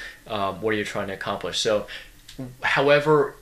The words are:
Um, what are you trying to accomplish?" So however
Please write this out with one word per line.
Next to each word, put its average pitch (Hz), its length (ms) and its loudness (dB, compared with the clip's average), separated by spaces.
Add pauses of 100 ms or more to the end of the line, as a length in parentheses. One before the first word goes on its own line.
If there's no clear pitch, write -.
(260)
Um, 98 340 -4
what 110 140 0
are 107 40 0
you 101 60 -2
trying 98 240 -4
to 95 60 -6
accomplish?" 95 460 -4
So 107 260 2 (760)
however 147 800 4